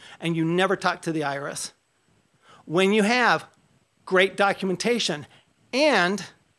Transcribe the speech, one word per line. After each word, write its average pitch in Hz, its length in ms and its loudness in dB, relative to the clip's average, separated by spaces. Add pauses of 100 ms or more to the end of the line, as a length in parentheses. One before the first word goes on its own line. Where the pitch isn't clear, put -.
(200)
and 165 160 -4
you 165 80 0
never 185 320 2
talk 175 280 -4
to 165 100 -4
the 156 100 -4
I 139 140 -4
R 143 100 -10
S. 160 240 -10 (920)
When 190 260 2
you 214 120 4
have 214 440 2 (560)
great 185 320 2
documentation, 190 920 -2 (440)
and 208 540 2 (340)